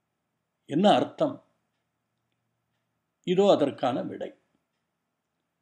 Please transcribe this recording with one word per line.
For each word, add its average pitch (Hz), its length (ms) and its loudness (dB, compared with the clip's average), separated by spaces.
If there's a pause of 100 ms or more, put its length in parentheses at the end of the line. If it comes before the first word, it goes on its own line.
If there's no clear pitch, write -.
(680)
என்ன 180 240 2
அர்த்தம்? 139 540 -2 (1800)
இதோ 185 280 2
அதற்கான 139 520 0
விடை. - 320 -12 (1300)